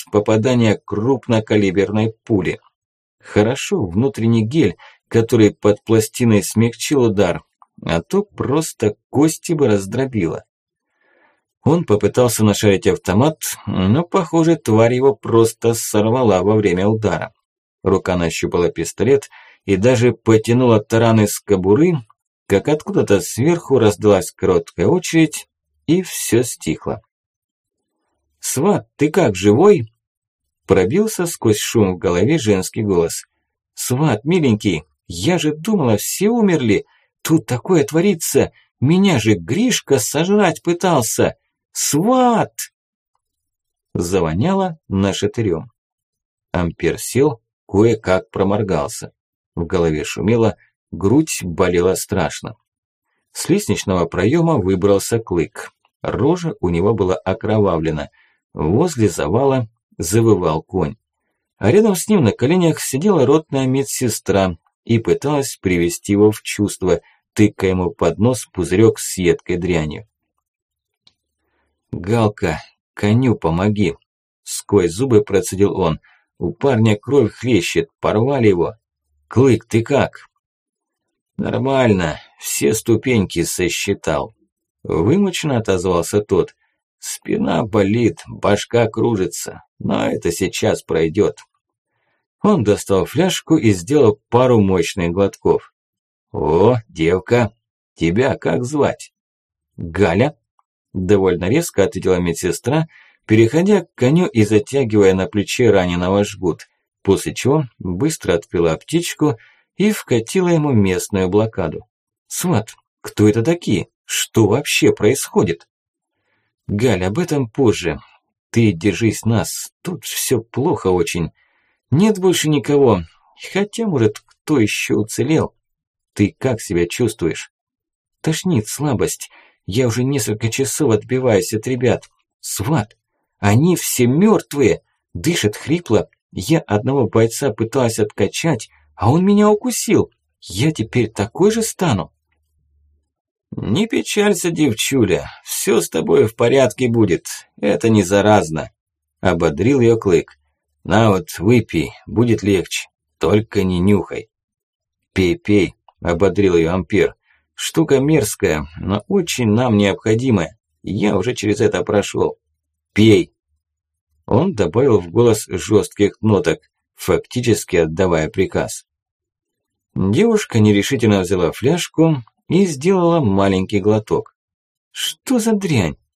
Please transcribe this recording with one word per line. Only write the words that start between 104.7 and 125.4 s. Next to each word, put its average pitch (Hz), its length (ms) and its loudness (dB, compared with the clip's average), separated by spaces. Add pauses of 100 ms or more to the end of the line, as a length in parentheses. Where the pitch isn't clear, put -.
на 92 140 -2
плече 104 420 0
раненого 92 560 0
жгут, 95 420 -6 (340)
после 92 320 0
чего 143 320 0 (120)
быстро 92 560 -4
открыла 85 400 0
аптечку 151 640 -4 (400)
и 208 140 2
вкатила 175 580 -2
ему 151 220 2
местную 95 580 0
блокаду. 101 580 -2 (400)
«Сват, - 480 -4 (260)
кто - 260 0
это 110 160 2
такие? 123 440 -2 (180)
Что - 420 0
вообще 127 440 0
происходит?» - 760 -2 (1000)
«Галь, 104 360 -2
об 104 160 -2
этом 143 300 -2
позже. 90 500 0 (520)
Ты 113 200 2
держись 95 520 -2
нас, 107 480 -4 (100)
тут 160 240 -10
все - 360 -4
плохо 135 460 -4
очень. 87 440 -2 (600)
Нет 196 280 2
больше 175 300 0
никого, 139 540 2 (480)
хотя, 208 360 -4
может, 113 320 0
кто - 400 -4
еще - 360 -2
уцелел. 120 600 -2 (580)